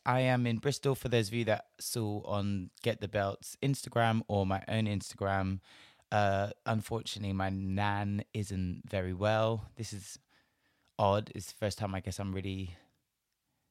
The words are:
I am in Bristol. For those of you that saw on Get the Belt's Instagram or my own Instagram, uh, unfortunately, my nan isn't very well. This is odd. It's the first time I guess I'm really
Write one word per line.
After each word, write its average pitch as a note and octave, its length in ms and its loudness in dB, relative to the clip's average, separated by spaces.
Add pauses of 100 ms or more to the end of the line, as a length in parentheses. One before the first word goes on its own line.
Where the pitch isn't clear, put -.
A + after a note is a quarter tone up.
I B2+ 160 4
am B2+ 260 4
in A#2 120 0
Bristol. C#3 360 0
For - 140 -4
those A2+ 180 4
of G#2+ 60 -6
you A#2 120 0
that G#2 200 2 (160)
saw G#2 420 -2
on G2+ 460 0 (120)
Get A2+ 200 0
the G2+ 80 -4
Belt's G2 520 -2
Instagram A#2 680 2
or G2+ 160 2
my F#2+ 240 0
own A2 160 2
Instagram, G2 760 0 (540)
uh, G2+ 380 2 (140)
unfortunately, G#2+ 680 -2
my F#2+ 160 0
nan G2+ 760 0 (100)
isn't F#2+ 540 -4
very F#2 240 -2
well. A2 540 2 (100)
This A2 160 -8
is G2 260 -12 (800)
odd. G#2 380 4
It's G2 120 -10
the - 100 -16
first G#2 200 -2
time G2 160 -2
I F#2+ 60 -2
guess F#2 200 -6
I'm G2 120 -4
really F#2+ 460 -6 (920)